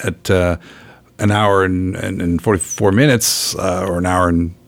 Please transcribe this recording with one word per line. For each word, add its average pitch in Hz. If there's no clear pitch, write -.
at, -
uh, 87
an 104
hour 104
and, 92
and, 95
and 85
forty-four 104
minutes, 120
uh, 92
or 90
an 90
hour 90
and, 85